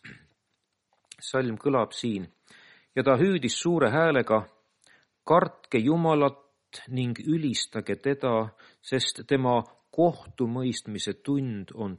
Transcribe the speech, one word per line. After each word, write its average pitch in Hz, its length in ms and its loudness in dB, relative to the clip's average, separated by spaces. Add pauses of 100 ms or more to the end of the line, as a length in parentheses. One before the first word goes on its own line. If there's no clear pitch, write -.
(1200)
salm 127 380 -4
kõlab 127 360 0
siin. 101 360 -6 (680)
Ja 135 80 0
ta 131 140 4
hüüdis 160 440 0
suure 165 280 2
häälega: 123 580 2 (760)
"Kartke 170 540 2
Jumalat 147 1080 0
ning 123 320 -4
ülistage 139 760 -2
teda, 123 540 0 (320)
sest - 460 -4
tema 127 360 2 (280)
kohtumõistmise 120 1200 -2
tund 127 600 -4
on 98 260 -8